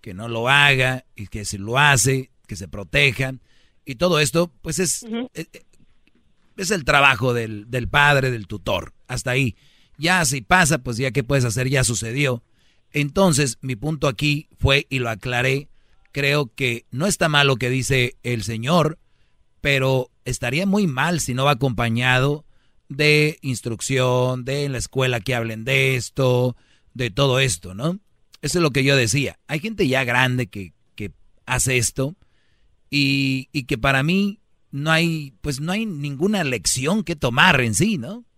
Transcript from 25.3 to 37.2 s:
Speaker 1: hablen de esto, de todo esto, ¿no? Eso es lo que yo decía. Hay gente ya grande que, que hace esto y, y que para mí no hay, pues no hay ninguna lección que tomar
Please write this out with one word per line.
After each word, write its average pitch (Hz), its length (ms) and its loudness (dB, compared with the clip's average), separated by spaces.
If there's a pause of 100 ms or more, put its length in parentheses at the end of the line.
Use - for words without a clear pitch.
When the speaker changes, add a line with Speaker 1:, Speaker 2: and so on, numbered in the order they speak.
Speaker 1:
hablen 113 300 -4
de 131 320 2
esto, 123 580 0 (380)
de 120 180 -4
todo 135 300 2
esto, 110 340 -2
¿no? 156 240 -4 (440)
Eso 156 160 -2
es 175 40 2
lo 156 80 4
que 135 140 0
yo 139 100 4
decía. 139 440 0 (100)
Hay 156 120 -4
gente 202 280 -2
ya 131 160 0
grande 123 440 0
que, 95 260 -12 (200)
que 104 180 -10 (340)
hace 127 320 2
esto 131 360 -2 (760)
y, 139 640 0
y 135 120 -4
que 139 140 -4
para 135 240 2
mí 196 360 0 (320)
no 147 220 -2
hay, 160 480 0
pues 143 200 -6
no 165 120 -4
hay 220 140 -4
ninguna 156 580 -2
lección 135 580 0
que 165 140 -6
tomar 139 460 0